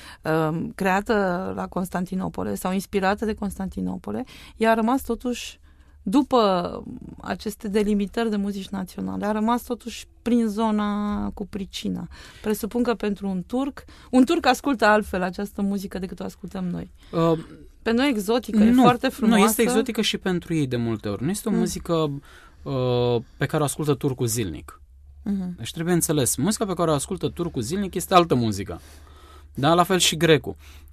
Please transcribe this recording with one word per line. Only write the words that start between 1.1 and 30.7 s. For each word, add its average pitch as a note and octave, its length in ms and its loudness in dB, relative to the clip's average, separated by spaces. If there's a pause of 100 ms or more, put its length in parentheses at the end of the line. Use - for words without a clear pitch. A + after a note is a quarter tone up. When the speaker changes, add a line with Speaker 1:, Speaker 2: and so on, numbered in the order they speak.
Speaker 1:
la F#3+ 120 -6
Constantinopole F#3 880 -4
sau F#3 180 -4
inspirată G3 520 0
de G#3+ 80 -2
Constantinopole, F#3+ 880 -6 (340)
ea A3 140 4
a - 20 6
rămas A#3 280 0
totuși, - 580 -6 (420)
după G#3 800 2 (380)
aceste - 460 -8
delimitări G#3 600 0
de G#3 60 -2
muzici G3 340 -4
naționale, F#3+ 560 -6
a G#3 60 0
rămas A3 300 0
totuși - 440 -10 (160)
prin A#3 260 2
zona G#3 840 0
cu G3+ 180 -10
pricina. F#3 600 -8 (340)
Presupun G#3+ 420 -2
că A#3+ 100 0
pentru G3+ 340 -4
un F#3 200 -4
turc, C4+ 360 -4 (280)
un B3+ 140 8
turc E4+ 200 0
ascultă C4 400 2
altfel G#3 360 4
această F#3+ 400 -4
muzică G3 380 -4
decât F#3 200 -10
o F#3 40 -10
ascultăm F#3+ 440 -10
noi. E3+ 240 -6 (400)
Speaker 2:
Uh, D#3+ 80 2 (420)
Speaker 1:
Pe A3+ 100 -2
noi B3 180 4
exotică, G#3+ 540 2
e A3+ 80 8
Speaker 2:
nu, B3+ 100 8
Speaker 1:
foarte B3 260 6
frumoasă. A3+ 340 4
Speaker 2:
nu, G3+ 60 8
este A3 140 2
exotică A3 400 2
și G#3 160 0
pentru F3 360 -2
ei D3+ 140 0
de B2+ 100 -4
multe A2+ 320 -2
ori. G2+ 140 -4
Nu C#3 60 0
este G#3 200 -4
o - 20 0
Speaker 1:
Mm. F#3 60 2
Speaker 2:
muzică, F3+ 360 -2 (720)
uh, B2 580 0 (160)
pe C#3+ 80 -2
care D3+ 160 0
o D3+ 40 0
ascultă D3 280 0
turcul C3 340 -2
zilnic. G#2+ 540 -6 (420)
Speaker 1:
Mhm. F#3+ 340 -4
Speaker 2:
Deci - 140 -10
trebuie E3 220 -2
înțeles, D#3 420 2
muzica G#3 300 0
pe G3 80 -2
care E3 180 2
o - 20 4
ascultă D3+ 360 -2
turcul E3+ 320 -4
zilnic F3+ 340 -4
este F3+ 180 -4
altă F3 220 6
muzică. G2+ 460 -2 (720)
Da, C#3+ 200 2
la F3 100 6
fel F#3 140 2
și E3+ 200 2
grecul. D#3 380 4 (380)